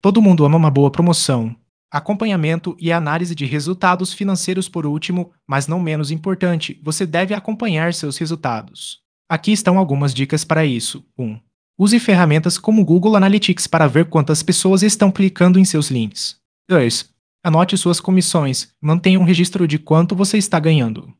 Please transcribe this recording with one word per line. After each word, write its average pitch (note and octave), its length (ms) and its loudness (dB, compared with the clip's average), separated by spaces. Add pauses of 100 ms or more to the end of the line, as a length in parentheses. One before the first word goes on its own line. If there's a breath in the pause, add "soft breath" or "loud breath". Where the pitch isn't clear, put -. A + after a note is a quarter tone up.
Todo G3 180 4
mundo F3+ 240 6
ama D3+ 120 4
uma D#3 120 4
boa C#3 220 4
promoção. C3+ 640 0 (360)
Acompanhamento E3+ 880 -4
e E3 120 -2
análise E3+ 420 -2
de D3+ 120 -8
resultados F3+ 680 -2
financeiros. F#3+ 560 -4
Por E3 160 -6
último, F3 460 -6 (160)
mas C3+ 180 -2
não E3 140 -4
menos D#3 320 -4
importante, F3 720 -4
você D#3+ 240 -6
deve F3+ 260 -2
acompanhar G3+ 580 -4
seus D3+ 280 -8
resultados. D#3 840 -8 (280)
Aqui E3+ 240 -2
estão F#3+ 240 0
algumas C#3+ 360 0
dicas C#3 300 -2
para D#3+ 220 0
isso. B2+ 400 -6 (120)
Um, A2+ 220 -8 (400)
use G#3 200 4
ferramentas F3 580 2
como A3 260 2
Google F3+ 320 2
Analytics G3 500 2
para D#3+ 220 2
ver C#3+ 200 2
quantas D#3 360 0
pessoas F#3+ 400 2
estão G#3 260 2
clicando F#3 480 2
em F#3+ 60 6
seus D#3 260 0
links. A2+ 460 -6 (340)
Dois, C3+ 400 0 (320)
anote F3+ 360 0
suas F3 240 -2
comissões, F3 800 -2
mantenha E3+ 360 2
um F#3 60 2
registro F3+ 420 2
de D#3 140 -2
quanto E3 380 0
você G3 200 0
está F#3+ 220 -2
ganhando. C3 600 -2